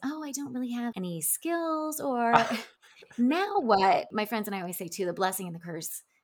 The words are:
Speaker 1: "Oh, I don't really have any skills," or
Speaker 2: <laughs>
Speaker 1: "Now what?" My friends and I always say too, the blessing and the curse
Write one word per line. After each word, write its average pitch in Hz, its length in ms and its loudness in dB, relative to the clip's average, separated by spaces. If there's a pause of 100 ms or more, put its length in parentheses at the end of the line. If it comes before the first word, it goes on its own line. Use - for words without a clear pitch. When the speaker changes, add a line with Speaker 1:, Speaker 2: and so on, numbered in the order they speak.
Speaker 1:
"Oh, 302 200 -4
I 285 80 -8
don't 277 220 -8
really 247 180 -4
have 240 240 -4
any 175 260 -4
skills," 320 760 -2
or 240 340 2
Speaker 2:
<laughs> - 840 0
Speaker 1:
"Now 359 420 2
what?" 196 520 6
My 214 140 0
friends 214 220 -2
and 202 80 -4
I 190 60 -4
always 175 160 -6
say 180 100 -8
too, 185 180 -2
the 175 80 0
blessing 185 340 0
and 165 80 -6
the 170 40 -8
curse 165 440 -10 (200)